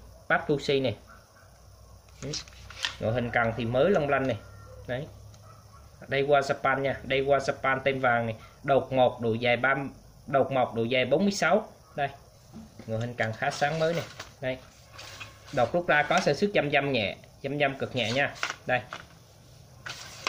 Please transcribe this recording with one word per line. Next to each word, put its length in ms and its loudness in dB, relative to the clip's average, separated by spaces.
Pat 180 2
Pussy 340 0
nè. 120 0
Ừ. 100 -8
Ngoại 140 0
hình 160 -2
cần 260 2
thì 80 -4
mới 260 4
long 180 2
lanh 200 2
nè. 60 0
Đấy. 200 -6
Đây 140 0
qua 180 6
Japan 400 0
nha, 220 -2
đây 180 0
qua 180 4
Japan 420 0
tem 200 0
vàng 260 4
này. 80 -4
Đột 300 2
một 280 4
độ 140 0
dài 220 2
ba, 180 2
đột 260 2
một 220 0
độ 80 0
dài 220 2
bốn 180 2
mươi 100 2
sáu. 360 2
Đây. 120 -2
Ngoại 140 -4
hình 140 -4
cần 180 0
khá 180 -4
sáng 280 0
mới 160 2
nè. 80 -2
Đây. 180 -4
Đột 200 2
rút 160 -2
ra 140 4
có 180 2
sơ 140 2
xước 200 0
dăm 160 2
dăm 220 2
nhẹ, 240 0
dăm 160 -6
dăm 200 0
cực 180 -6
nhẹ 160 0
nha. 220 -2
Đây. 140 0